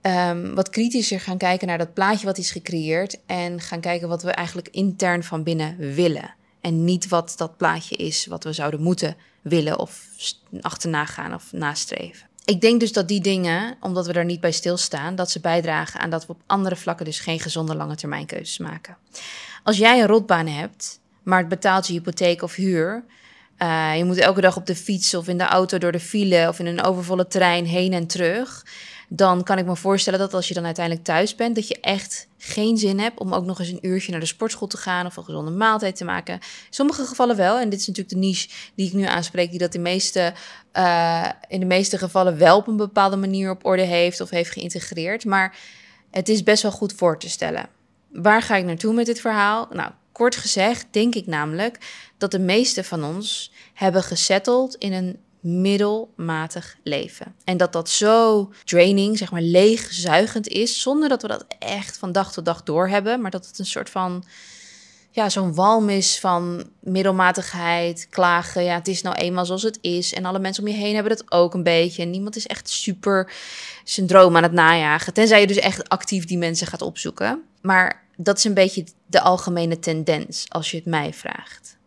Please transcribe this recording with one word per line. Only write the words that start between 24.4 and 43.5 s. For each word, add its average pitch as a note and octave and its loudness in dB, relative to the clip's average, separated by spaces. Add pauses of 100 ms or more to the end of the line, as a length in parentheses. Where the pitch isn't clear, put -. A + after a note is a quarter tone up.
dag F#3 4
op F3+ -10
de F3+ -4
fiets F#3+ -2
of E3+ -4
in F3+ -2
de F3+ 0
auto F#3 2
door F3 0
de E3+ -2
file F3+ 2
of E3+ -4
in E3+ -6
een E3+ -2
overvolle F#3 0
trein F3 2
heen F3+ 0
en E3+ -2
terug, F3+ -4 (440)
dan F3+ 2
kan F#3+ 0
ik F3+ -2
me F3+ -2
voorstellen F#3+ 0
dat G3 -2
als F3+ -2
je F3+ -6
dan F3 -4
uiteindelijk E3+ -4
thuis F3+ 0
bent, A#3 -2
dat G#3+ -4
je - -6
echt - -4 (100)
geen A3 0
zin G3 0
hebt A#3 -4
om F#3 -4
ook F3+ -2
nog F#3 -6
eens F3 -6
een F3+ -10
uurtje F#3 -2
naar E3 -4
de D#3+ -4
sportschool A3 -6
te G3+ -10
gaan F3+ -4
of F3+ -10
een F3 -16
gezonde D#3 -8
maaltijd G#3+ 0
te F3+ -10
maken. F3 -6
In F3+ -12 (280)
sommige C#4+ -2
gevallen B3 2
wel, G3 4
en A3+ -2
dit G3 -4
is - -6
natuurlijk F#3 -8
de F#3+ 0
niche F#3 -4 (260)
die F#3+ -2
ik F3+ -6
nu G3 0
aanspreek, F3 0
die F3 -8
dat F3 -2
in F3 -4
meeste, F3+ 0 (380)
eh, E3+ 2 (180)
in F#3 -6
de F#3 -2
meeste F#3 2
gevallen F3+ 2
wel F3 10
op G#3 0
een A3 -2
bepaalde G3 2
manier F#3+ -2
op F#3 -8